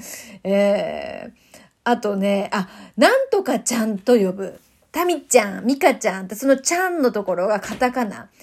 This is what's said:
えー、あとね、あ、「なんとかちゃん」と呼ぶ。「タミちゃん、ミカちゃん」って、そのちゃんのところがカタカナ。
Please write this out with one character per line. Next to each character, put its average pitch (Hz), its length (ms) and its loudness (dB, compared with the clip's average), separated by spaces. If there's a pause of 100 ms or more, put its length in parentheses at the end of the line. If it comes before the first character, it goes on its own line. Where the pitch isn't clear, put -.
(420)
え 190 840 -2
ー、 - 320 -20 (240)
あ 240 140 2
と 208 180 -2
ね、 196 360 0
あ、 185 160 -2 (280)
「な 370 200 6
ん 539 140 0
と 403 140 2
か 254 160 0
ち 226 160 -4
ゃ 220 100 0
ん」 208 140 -2
と 247 180 4
呼 190 140 2
ぶ。 190 260 -10 (320)
「タ 339 140 -2
ミ 339 180 0
ち - 160 2
ゃ 196 220 0
ん、 196 60 -8
ミ 277 120 0
カ 285 160 4
ち 208 140 -4
ゃ 190 120 -2
ん」 190 60 -10
っ - 0 -
て、 214 80 -14
そ 262 120 -8
の 277 100 6
ち 269 180 -4
ゃ 370 140 0
ん 339 140 -2
の 247 100 2
と 202 100 -2
こ 185 140 -4
ろ 185 100 -2
が 214 140 0
カ - 160 -10
タ 247 160 0
カ 247 120 -2
ナ。 190 260 -10 (120)